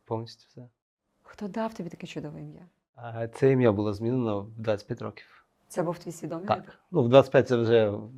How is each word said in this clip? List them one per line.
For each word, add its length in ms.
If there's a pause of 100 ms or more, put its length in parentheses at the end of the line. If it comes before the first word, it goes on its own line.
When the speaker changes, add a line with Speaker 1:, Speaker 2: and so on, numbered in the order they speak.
Speaker 1:
повністю 440
все. 140 (600)
Speaker 2:
Хто 260
дав 260
тобі 140
таке 180
чудове 340
ім'я? 220 (340)
Speaker 1:
А, 320
це 240
ім'я 200
було 200
змінено 480
в 200
двадцять 260
п'ять 160
років. 420 (240)
Speaker 2:
Це 140
був 160
твій 140
свідомий 340
Speaker 1:
Так. 120
Speaker 2:
вибір? 200 (120)
Speaker 1:
Ну, 120
в 60
двадцять 240
п'ять 160
це 80
вже 360 (260)